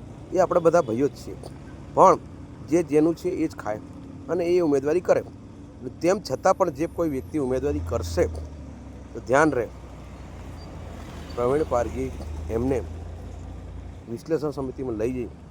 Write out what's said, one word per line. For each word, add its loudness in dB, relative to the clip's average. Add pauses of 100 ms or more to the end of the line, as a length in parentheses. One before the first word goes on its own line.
(340)
એ 2
આપણે 4
બધા 8
ભાઈઓ 2
જ 0
છીએ, -12 (580)
પણ 10 (520)
જે 4
જેનું 4
છે -4
એ 0
જ -8
ખાય -6 (500)
અને 0
એ 6
ઉમેદવારી 4
કરે. 4
અને -10 (120)
તેમ 4 (120)
છતાં 4
પણ 4
જે -2
કોઈ -2
વ્યક્તિ -2
ઉમેદવારી 0 (100)
કરશે 2 (880)
તો -10
ધ્યાન 6
રહે, 0 (1700)
પ્રવીણ 4
પારગી 0 (380)
એમને 2 (1300)
વિશ્લેષણ -2
સમિતિમાં -6
લઈ 0
જઈ -4 (260)